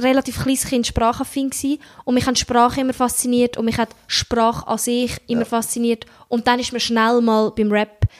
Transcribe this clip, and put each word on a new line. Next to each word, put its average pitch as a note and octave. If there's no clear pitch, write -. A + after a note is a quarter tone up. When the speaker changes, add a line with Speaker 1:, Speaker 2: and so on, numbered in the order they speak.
Speaker 1:
relativ C4
kleines C4+
Kind A#3+
sprachaffin B3+
gsi C#4
und B3
mich B3
hat B3+
Sprache A#3+
immer C4
fasziniert A#3+
und A3+
mich A3+
hat A3+
Sprache -
an A3
sich A#3+
immer A#3
Speaker 2:
Ja. A3+
Speaker 1:
fasziniert. A#3
Und A#3
dann B3
ist A#3+
man A#3+
schnell A#3
mal A3
beim G#3
Rap, G#3